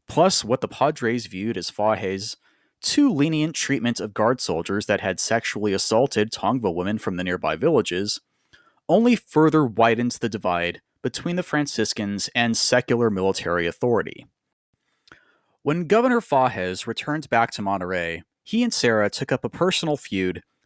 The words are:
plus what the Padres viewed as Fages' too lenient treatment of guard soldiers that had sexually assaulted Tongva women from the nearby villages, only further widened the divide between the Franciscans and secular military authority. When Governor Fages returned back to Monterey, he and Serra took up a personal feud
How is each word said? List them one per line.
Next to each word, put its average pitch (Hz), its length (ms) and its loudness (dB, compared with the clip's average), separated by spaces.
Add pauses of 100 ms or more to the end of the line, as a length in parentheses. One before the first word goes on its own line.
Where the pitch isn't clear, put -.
plus 185 360 2
what 117 180 0
the 101 60 -6
Padres 123 600 -2
viewed 104 280 -6
as 87 140 -6
Fages' 98 680 -2 (440)
too 285 320 2
lenient 156 400 0
treatment 120 460 -2
of 104 160 -8
guard 120 260 2
soldiers 92 460 -2
that 101 140 2
had 95 180 -2
sexually 107 540 0
assaulted 110 580 2
Tongva 107 420 0
women 92 240 -2
from 95 200 -4
the 90 60 -2
nearby 78 320 -2
villages, 104 640 0 (680)
only 226 280 6
further 156 480 4
widened 117 500 2
the - 160 -4
divide 87 520 -2 (220)
between 175 320 -4
the 180 80 -4
Franciscans 110 920 -2
and 117 240 2
secular 120 540 2
military 92 560 0
authority. 113 580 -2 (1400)
When 165 240 -2
Governor 240 360 2
Fages 117 680 0
returned 147 420 -6
back 113 220 2
to - 100 -10
Monterey, 90 640 -4 (200)
he 233 200 -2
and 240 100 -2
Serra 107 380 2
took - 200 -6
up 131 140 -2
a 117 40 -4
personal 170 480 0
feud 92 440 -4 (240)